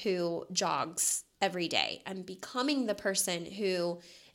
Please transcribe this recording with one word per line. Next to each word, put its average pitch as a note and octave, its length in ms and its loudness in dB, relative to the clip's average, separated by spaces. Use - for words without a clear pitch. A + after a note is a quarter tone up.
who F3 480 0
jogs D#3+ 720 0
every F3+ 280 2
day. D#2+ 400 0
I'm F#3+ 160 -6
becoming B3+ 640 0
the G#3 80 2
person F#3+ 500 0
who F3+ 540 0